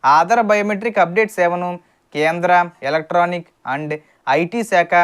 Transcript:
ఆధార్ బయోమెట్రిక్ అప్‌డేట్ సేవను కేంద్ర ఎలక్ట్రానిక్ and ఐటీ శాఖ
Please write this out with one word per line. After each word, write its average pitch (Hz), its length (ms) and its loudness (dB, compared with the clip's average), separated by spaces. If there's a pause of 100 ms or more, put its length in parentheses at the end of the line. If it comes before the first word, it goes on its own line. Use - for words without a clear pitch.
(160)
ఆధార్ 180 340 2
బయోమెట్రిక్ 208 540 0
అప్‌డేట్ 202 320 0
సేవను 175 340 -2 (460)
కేంద్ర 170 360 0 (380)
ఎలక్ట్రానిక్ 175 580 -2 (260)
and 151 180 -6 (480)
ఐటీ 175 200 -4 (120)
శాఖ 175 200 2 (120)